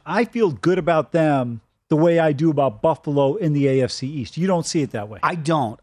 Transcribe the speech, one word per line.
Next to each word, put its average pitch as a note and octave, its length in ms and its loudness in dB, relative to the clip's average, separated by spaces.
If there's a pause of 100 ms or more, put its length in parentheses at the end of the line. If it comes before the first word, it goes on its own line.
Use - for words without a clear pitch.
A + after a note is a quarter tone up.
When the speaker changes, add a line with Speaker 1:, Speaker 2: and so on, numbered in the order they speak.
Speaker 1:
I G3+ 200 0
feel A3+ 260 0
good E3+ 280 0
about D#3+ 340 0
them C3+ 480 0 (280)
the D#3 80 2
way E3 220 4
I D#3+ 140 2
do D#3 180 2
about C3+ 320 0
Buffalo C#3+ 540 2
in E3+ 160 -2
the C#3+ 160 2
A C3+ 160 2
F A2+ 60 -4
C - 160 -8
East. C#3 320 -8
You F3 80 -2
don't F3 200 0
see E3 160 -2
it A#2+ 100 -4
that G#2 180 -8
way. G#2 120 -16
Speaker 2:
I D#3 120 0
don't. D3 480 -2